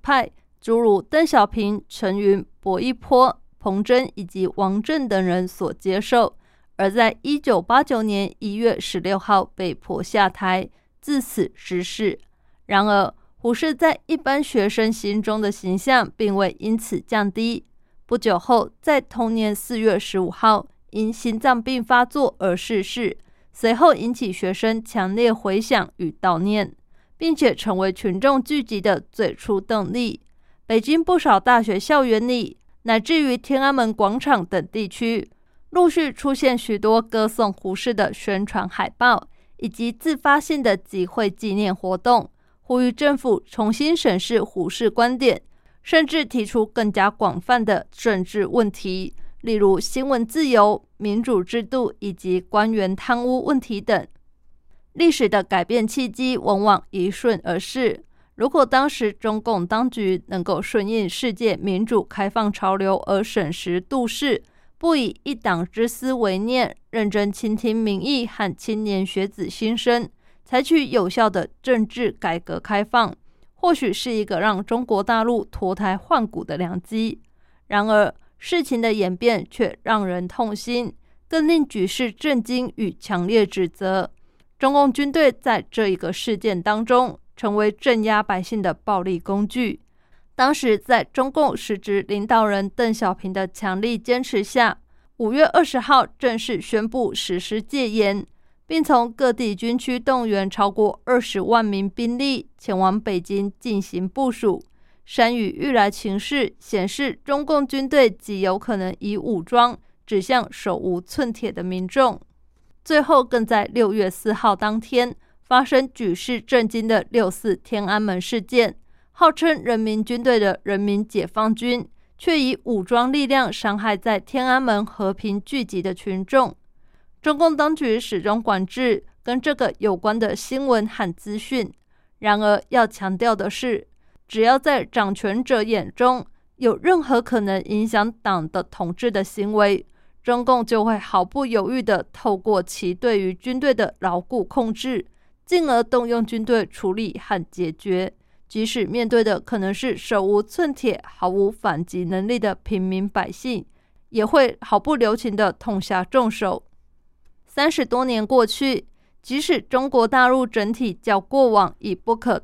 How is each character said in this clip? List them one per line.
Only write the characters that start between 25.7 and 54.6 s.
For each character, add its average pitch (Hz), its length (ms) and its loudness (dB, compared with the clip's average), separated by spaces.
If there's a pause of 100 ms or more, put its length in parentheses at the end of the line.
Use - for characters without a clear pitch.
与 170 120 -4 (100)
悼 175 200 2
念， 202 340 0 (440)
并 320 180 0
且 247 180 4
成 190 240 -4
为 190 160 0
群 190 260 -4
众 269 220 4
聚 285 220 -4
集 208 180 -6
的 190 180 2 (120)
最 196 240 -2
初 196 260 -2
动 196 320 -4
力。 240 260 -4 (460)
北 226 160 2
京 320 220 2
不 359 160 2
少 220 200 4
大 240 220 4
学 208 180 -2
校 285 240 2
园 226 220 2
里， 247 320 -4 (260)
乃 226 160 2
至 320 220 2
于 254 160 2
天 262 240 0
安 277 140 2
门 226 180 0
广 214 260 0
场 254 240 2
等 170 280 -2
地 214 160 -4
区， 226 420 -4 (400)
陆 349 180 4
续 311 240 0
出 277 220 -2
现 262 240 2
许 208 220 -4
多 220 200 4
歌 220 280 0
颂 220 260 0
胡 190 220 -8
适 240 180 -4
的 196 180 0
宣 196 320 -4
传 202 240 -4
海 185 300 -6
报， 247 300 2 (300)
以 226 120 -8
及 233 220 -6
自 302 260 -4
发 285 220 4
性 294 240 -4
的 214 120 4
集 185 300 -6
会 202 240 -2
纪 202 240 -4
念 196 220 0
活 185 200 -4
动， 240 320 2 (340)
呼 254 200 0
吁 247 100 2
政 285 240 2
府 247 300 0
重 214 260 -2
新 302 240 2
审 196 240 2
视 226 220 0
胡 190 260 -4
适 220 220 -2
观 240 260 2
点， 240 240 2 (440)
甚 320 240 2
至 302 180 -2
提 226 180 -2
出 214 220 0
更 214 260 -2
加 196 160 2
广 208 320 -2
泛 247 240 0
的 202 280 0
政 185 320 -2
治 202 240 -2
问 220 240 2
题， 185 420 -8 (280)
例 226 120 -4
如 202 260 4
新 262 280 -4
闻 247 180 0
自 302 220 -2
由、 214 340 4 (140)
民 208 260 -2
主 220 220 0
制 233 180 -2
度 240 380 -2
以 196 140 -8
及 180 260 -2
官 208 320 0
员 196 240 0
贪 240 300 -2
污 254 180 0
问 277 160 2
题 202 220 -6
等。 190 260 0 (840)